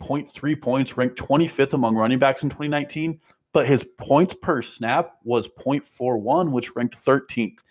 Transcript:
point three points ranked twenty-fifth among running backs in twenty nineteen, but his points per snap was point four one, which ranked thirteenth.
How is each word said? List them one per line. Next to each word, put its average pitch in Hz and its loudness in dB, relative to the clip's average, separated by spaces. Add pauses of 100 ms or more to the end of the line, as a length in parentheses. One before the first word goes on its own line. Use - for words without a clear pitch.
point 143 -6
three 147 -4
points 131 -2
ranked 127 0
twenty-fifth 139 2
among 117 0
running 113 2
backs 135 2
in 143 -2
twenty 147 -8
nineteen, 156 -4 (320)
but 143 4
his 131 4 (120)
points 185 2
per 143 0
snap 135 -4 (100)
was 117 -2
point - -4
four 123 -4
one, 143 0
which 123 -4
ranked 123 -4
thirteenth. 131 -2